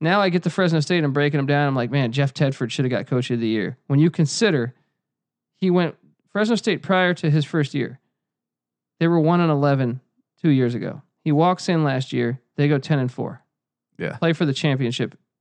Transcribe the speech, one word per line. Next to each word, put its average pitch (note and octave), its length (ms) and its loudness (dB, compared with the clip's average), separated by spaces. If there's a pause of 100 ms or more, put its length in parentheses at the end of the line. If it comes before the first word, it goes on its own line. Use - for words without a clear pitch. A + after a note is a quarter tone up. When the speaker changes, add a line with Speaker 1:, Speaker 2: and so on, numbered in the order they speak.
Speaker 1:
Now F3+ 200 2
I G3 80 2
get F3 160 0
to F3 60 -2
Fresno E3 300 0
State F3 180 0
and D3+ 80 0
I'm C#3 60 -2
breaking D3 260 0
them C3+ 80 -2
down. D3 200 2
I'm C#3 80 0
like, B2 160 -2
"Man, C3 220 0
Jeff C3+ 200 0
Tedford C3 380 -2
should C#3+ 140 -2
have B2 60 -2
got B2 160 -2
Coach B2 240 -2
of A#2+ 100 -2
the A2+ 80 0
Year." A2 280 -2 (120)
When C#3 100 2
you E3 120 4
consider D3 640 0 (840)
he F#3 140 0
went, F3 260 0 (340)
Fresno G#3+ 240 0
State G3 280 -2
prior F#3 320 2
to E3 140 -2
his D3+ 160 2
first D3+ 300 -2
year, C3 240 -6 (1040)
they E3 80 4
were E3+ 120 4
one E3+ 200 4
and E3 100 2
eleven C#3 500 0 (400)
two E3 100 2
years B2+ 260 2
ago. G2 260 -8 (220)
He D#3 80 0
walks F3 360 2
in E3+ 140 2
last C3 300 -2
year. A#2+ 280 -2 (160)
They D3 120 2
go D3 100 2
ten C#3 220 0
and B2 100 -2
four. B2 320 -10 (560)
Speaker 2:
Yeah. - 200 -6
Speaker 1:
Play E3+ 140 2
for E3 140 -2
the C#3 80 0
championship. B2+ 640 -2 (220)